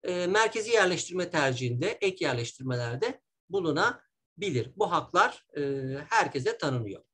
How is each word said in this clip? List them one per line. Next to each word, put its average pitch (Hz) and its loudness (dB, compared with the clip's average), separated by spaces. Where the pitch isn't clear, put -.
E, 180 -2
merkezi 220 2
yerleştirme 180 2
tercihinde, 131 0
ek 190 0
yerleştirmelerde 127 -4
bulunabilir. 170 -2
Bu 190 0
haklar, - 0
e, 147 -4
herkese 180 2
tanınıyor. 117 -2